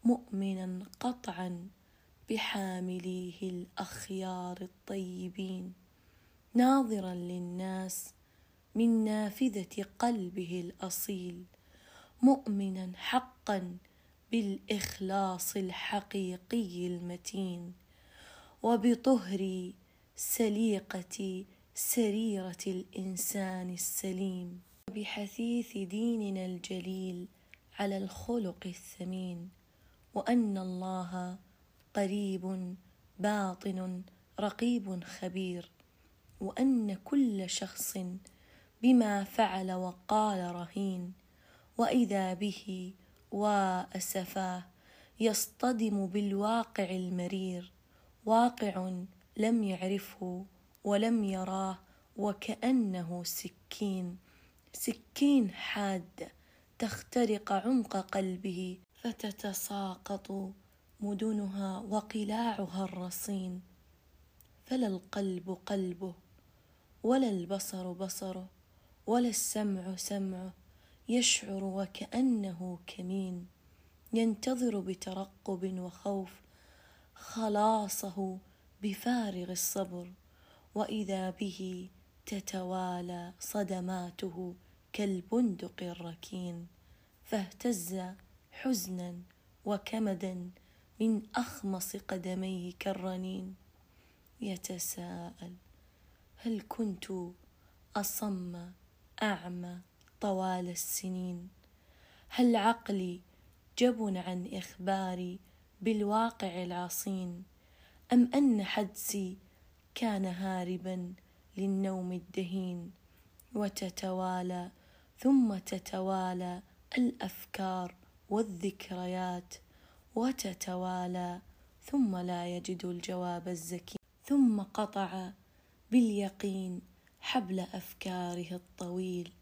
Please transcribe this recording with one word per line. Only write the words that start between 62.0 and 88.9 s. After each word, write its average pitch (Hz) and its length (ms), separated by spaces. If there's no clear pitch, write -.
الرصين. 185 760
فلا 254 220
القلب 185 800
قلبه، 185 480
ولا 254 280
البصر 185 640
بصره، 185 580
ولا 240 220
السمع 196 680
سمعه، 185 580
يشعر 208 560
وكأنه 190 1200
كمين، 180 600
ينتظر 226 680
بترقب 185 1000
وخوف 185 600
خلاصه 208 1200
بفارغ 202 720
الصبر، 180 600
وإذا 196 560
به 185 580
تتوالى 180 1120
صدماته 180 1120
كالبندق 196 880
الركين، 175 840
فاهتز 190 760
حزنا 185 640